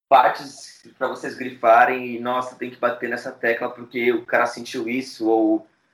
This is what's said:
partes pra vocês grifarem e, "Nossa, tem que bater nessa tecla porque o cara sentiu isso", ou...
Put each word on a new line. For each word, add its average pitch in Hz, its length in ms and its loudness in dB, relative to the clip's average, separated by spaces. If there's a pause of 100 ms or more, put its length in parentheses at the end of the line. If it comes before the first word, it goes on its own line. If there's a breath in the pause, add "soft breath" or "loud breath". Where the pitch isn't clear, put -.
partes - 760 0 (160)
pra 131 100 -4
vocês 123 280 -10
grifarem 123 800 2
e, 117 40 -10
"Nossa, 123 360 -4
tem 123 120 -10
que 123 80 -16
bater 120 320 -4
nessa 120 220 -8
tecla 120 400 -2
porque 120 420 -2
o 113 140 -4
cara 120 200 0
sentiu 120 420 -8
isso", 120 400 -4
ou... 110 380 2 (280)